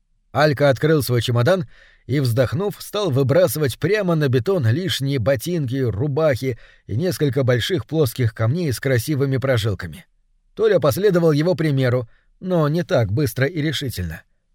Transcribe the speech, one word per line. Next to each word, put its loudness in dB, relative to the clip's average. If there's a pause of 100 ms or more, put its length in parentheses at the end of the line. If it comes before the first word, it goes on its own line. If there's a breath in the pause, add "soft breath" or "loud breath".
(300)
Алька 2
открыл 2
свой 0
чемодан 0 (380 soft breath)
и, 0
вздохнув, 0
стал -4
выбрасывать 2
прямо 0
на 2
бетон 0
лишние -2
ботинки, -2
рубахи -2 (260 soft breath)
и -6
несколько 0
больших 0
плоских 0
камней 0
с -6
красивыми 0
прожилками. -2 (480)
Толя 2
последовал 2
его 2
примеру, 0 (300)
но 0
не -2
так 0
быстро 0
и -6
решительно. -6 (320)